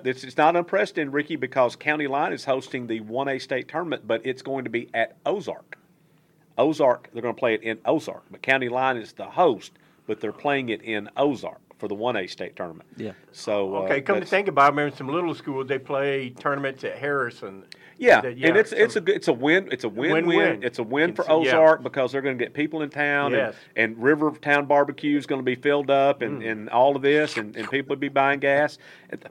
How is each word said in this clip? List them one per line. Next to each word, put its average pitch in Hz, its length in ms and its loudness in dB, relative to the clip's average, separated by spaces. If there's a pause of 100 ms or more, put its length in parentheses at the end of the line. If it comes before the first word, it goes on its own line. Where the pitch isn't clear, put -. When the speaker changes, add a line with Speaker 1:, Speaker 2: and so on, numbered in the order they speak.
Speaker 1:
it's, 127 180 -2
it's 131 140 -14
not 156 180 6
unprecedented, 175 600 -2
Ricky, 147 220 -2
because 127 400 0
County 151 300 -2
Line 151 280 -2
is 131 100 -10
hosting 131 440 -4
the 113 120 -4
one 113 280 -6
A 131 100 -4
state 123 300 -6
tournament, 151 380 -6
but 113 160 0
it's 127 200 -6
going 135 220 -6
to 117 60 -8
be 120 220 -8
at 113 320 -2
Ozark. 143 540 -6 (800)
Ozark, 135 560 2
they're 117 100 -10
gonna 117 120 -2
play 113 200 0
it 107 80 -4
in 110 220 -6
Ozark, 127 460 -2
but - 120 -20
County 135 260 0
Line 127 280 0
is 107 160 -12
the 101 140 -14
host, 151 460 2 (340)
but 107 140 -6
they're 107 120 -6
playing 135 380 -2
it 104 120 -6
in 107 340 -6
Ozark 123 440 -2 (180)
for 110 80 -10
the 101 80 -6
one 113 220 -2
A 92 100 -4
state - 300 -12
tournament. 85 400 -12
Speaker 2:
Yeah. 107 160 -10 (180)
Speaker 1:
So, 98 460 -2
uh, - 60 -2
Speaker 3:
Okay, 95 180 0
come 101 160 0
to - 40 -2
Speaker 1:
that's - 100 -8
Speaker 3:
think 196 180 0
about 143 140 4
it, 139 40 8
I - 40 8
remember 143 260 -2
some 131 120 -10
little 170 260 -2
schools, 135 340 -8
they 135 100 -2
play 139 520 -4
tournaments 139 520 -4
at 101 160 -6
Harrison. 117 680 -6 (360)
Speaker 1:
Yeah, 190 200 8
Speaker 3:
That, 127 100 -2
Speaker 1:
and 123 80 -10
Speaker 3:
yeah, 160 160 4
Speaker 1:
it's, 220 180 4
it's 233 220 4
Speaker 3:
some 208 80 0
Speaker 1:
a 160 40 -6
g-, 190 60 4
it's - 140 -2
a 165 60 4
win, 151 400 2
it's 127 100 -6
a 120 60 -2
win-win. 156 380 0
Speaker 3:
win-win. 165 360 2
Speaker 1:
It's 123 160 -4
a 120 60 -2
win 147 300 0
for - 100 -2
Speaker 3:
Can 156 180 4
see, 139 60 2
yeah. 127 80 4
Speaker 1:
Ozark 160 260 6
because 127 300 -2
they're 139 100 -2
gonna 135 140 -2
get 117 180 -4
people 151 280 -4
in 143 80 -6
town, 143 420 0
Speaker 3:
Yes. 117 220 0 (200)
Speaker 1:
and, 113 200 0
and 113 80 -12
Rivertown 147 640 2
Barbecue 143 520 2
is 131 80 -8
gonna 135 160 -4
be 127 140 -2
filled 143 340 0
up, 139 320 4
and, 131 180 -4
Speaker 3:
Mm. 113 120 -6
Speaker 1:
and 107 180 -8
all 131 240 4
of 135 80 -6
this, 147 340 2
and, 107 200 -8
and 110 120 -8
people 139 260 -4
would 135 60 -8
be 143 80 -4
buying 139 300 2
gas. 143 400 0 (520)